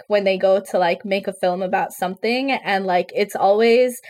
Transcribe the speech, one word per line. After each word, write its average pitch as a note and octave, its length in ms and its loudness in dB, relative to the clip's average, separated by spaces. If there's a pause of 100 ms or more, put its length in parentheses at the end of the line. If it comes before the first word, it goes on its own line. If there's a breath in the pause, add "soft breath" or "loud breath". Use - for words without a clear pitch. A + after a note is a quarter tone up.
when G#3 180 2
they F#3+ 140 2
go F#3+ 220 4
to, G3 180 -4
like, F3+ 260 0
make G3 220 -4
a G3 60 -6
film F#3 300 -2
about F#3 300 -2
something, A#3 600 -4
and, G3 340 -2
like, F3+ 280 0
it's G3+ 200 -2
always, A#3 760 4